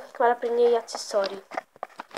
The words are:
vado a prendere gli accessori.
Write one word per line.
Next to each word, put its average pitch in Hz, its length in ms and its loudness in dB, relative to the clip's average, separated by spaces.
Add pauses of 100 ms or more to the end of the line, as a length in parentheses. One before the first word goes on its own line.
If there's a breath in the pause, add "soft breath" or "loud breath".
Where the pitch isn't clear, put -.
(180)
vado 240 140 4
a 240 40 0
prendere 240 360 2
gli 233 40 4
accessori. 196 680 -4 (720)